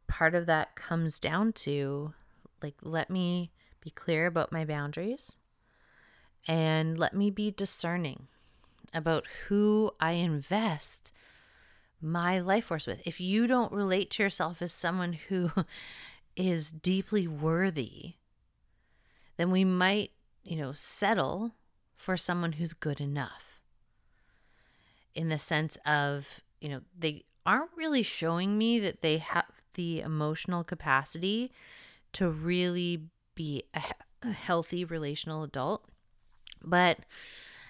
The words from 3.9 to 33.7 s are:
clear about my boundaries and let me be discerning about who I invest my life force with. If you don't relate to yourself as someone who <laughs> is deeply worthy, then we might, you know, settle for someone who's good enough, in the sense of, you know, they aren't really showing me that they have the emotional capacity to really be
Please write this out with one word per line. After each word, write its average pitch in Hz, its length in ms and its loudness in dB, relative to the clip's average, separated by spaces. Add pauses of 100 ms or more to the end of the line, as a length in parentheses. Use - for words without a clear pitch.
clear 160 340 0
about 165 260 0
my 160 140 -2
boundaries 156 680 -4 (1120)
and 160 500 2
let 165 160 2
me 202 160 2
be 208 220 -2
discerning 170 760 -2 (680)
about 160 340 2 (200)
who 214 520 4
I 165 140 2
invest 175 960 0 (920)
my 175 380 2
life 190 260 4
force 160 220 -4
with. - 180 -4
If 170 160 -6
you 208 260 2
don't 247 240 4
relate 196 400 0
to - 120 0
yourself 180 380 -2
as 175 100 -4
someone 175 420 -2
who 175 420 -2
<laughs> - 800 -6
is 165 360 0
deeply 190 560 0
worthy, 160 880 -2 (1200)
then 175 140 2
we 185 120 6
might, 185 480 2 (320)
you 170 140 -6
know, 139 160 -6
settle 196 800 0 (500)
for 185 140 -2
someone 175 360 0
who's 160 200 -4
good - 260 -4
enough, 143 600 -6 (1500)
in 160 140 -2
the 151 100 0
sense 156 460 0
of, 143 560 0 (180)
you 151 80 -10
know, 139 140 -8 (160)
they 156 260 -2 (220)
aren't 262 320 2
really 302 260 2
showing 180 540 0
me 226 200 4
that 202 240 -2
they 160 180 2
have - 420 -4 (140)
the 170 260 -4
emotional 156 640 -4
capacity 175 840 0 (600)
to 180 180 0
really 175 760 0 (300)
be 147 280 -4 (100)